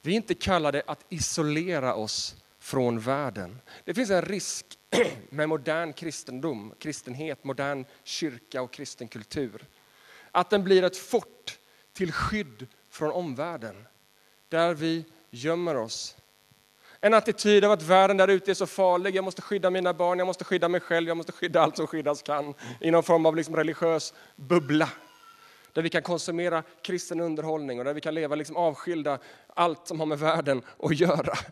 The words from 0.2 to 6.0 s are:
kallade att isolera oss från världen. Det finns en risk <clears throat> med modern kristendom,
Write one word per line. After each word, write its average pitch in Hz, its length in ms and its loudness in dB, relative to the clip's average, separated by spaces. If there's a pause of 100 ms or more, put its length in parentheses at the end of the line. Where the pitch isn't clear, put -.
kallade 151 520 0
att - 220 -10
isolera 151 840 -2
oss - 420 -6 (220)
från 120 420 0
världen. 117 600 -4 (240)
Det 175 100 -4
finns 226 160 -2
en 180 120 4
risk - 440 -6 (240)
<clears throat> 156 400 0
med 151 180 -2
modern 156 440 -2
kristendom, 131 840 -8